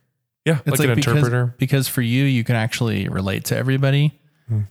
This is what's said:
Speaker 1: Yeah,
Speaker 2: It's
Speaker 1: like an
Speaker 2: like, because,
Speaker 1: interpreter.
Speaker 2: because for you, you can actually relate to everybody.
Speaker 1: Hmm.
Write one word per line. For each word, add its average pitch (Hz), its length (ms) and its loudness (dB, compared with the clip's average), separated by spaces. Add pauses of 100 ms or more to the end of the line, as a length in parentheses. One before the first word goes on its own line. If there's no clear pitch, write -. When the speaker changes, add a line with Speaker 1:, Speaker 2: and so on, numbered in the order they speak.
(440)
Speaker 1:
Yeah, 156 220 0
Speaker 2:
It's 135 120 0
Speaker 1:
like - 20 2
an 143 100 2
Speaker 2:
like, 117 60 2
because, 120 200 2
Speaker 1:
interpreter. 123 420 0
Speaker 2:
because 135 300 0
for - 140 -2
you, 120 220 0
you 131 200 2
can 120 120 0
actually 110 520 -2
relate 98 380 -4
to 117 100 -2
everybody. 135 640 0 (300)
Speaker 1:
Hmm. 107 220 -2